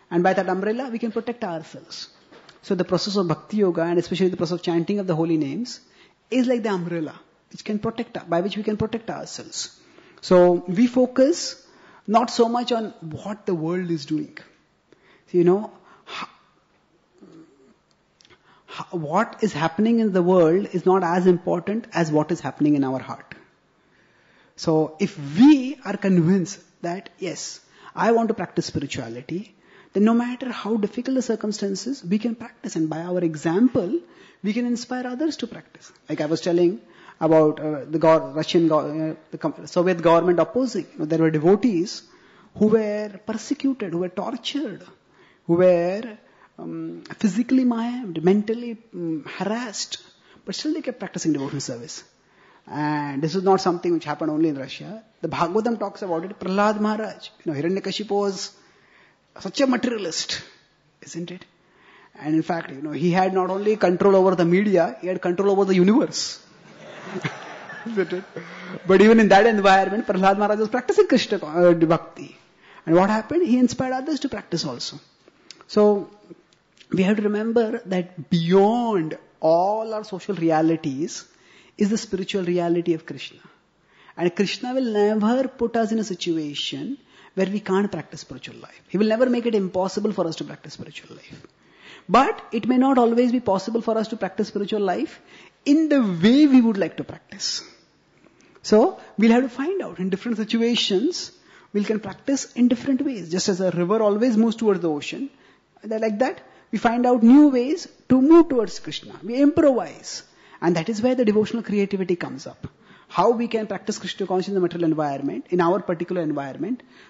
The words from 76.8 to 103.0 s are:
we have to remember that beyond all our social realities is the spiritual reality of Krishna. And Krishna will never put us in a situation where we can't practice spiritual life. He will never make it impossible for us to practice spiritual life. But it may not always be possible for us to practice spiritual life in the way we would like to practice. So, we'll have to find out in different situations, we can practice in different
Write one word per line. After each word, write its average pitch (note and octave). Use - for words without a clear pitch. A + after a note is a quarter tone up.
we F#3+
have G3+
to G#3+
remember A3
that F3+
beyond F#3+
all G3+
our G#3+
social G3
realities D#3+
is G#3
the A3+
spiritual F#3+
reality E3+
of D#3
Krishna. -
And F3
Krishna B3
will C4
never G#3+
put A#3
us A3
in A3+
a G#3+
situation D#3+
where F#3
we G3+
can't G3+
practice D#3+
spiritual B2
life. -
He F3+
will G#3+
never A3+
make A#3+
it A3
impossible F#3+
for F3
us D#3+
to D#3
practice D3
spiritual -
life. -
But B3+
it A3
may B3+
not C4
always A#3
be B3
possible A3
for A3
us G#3+
to A3+
practice G3+
spiritual G3+
life G3+
in D4+
the C#4
way A3
we B3+
would A3+
like E3
to C#3+
practice. -
So, B3
we'll A3+
have B3
to C4
find F4
out F3
in F#3
different G3
situations, A3+
we G3+
can G#3+
practice G#3+
in B3
different B3+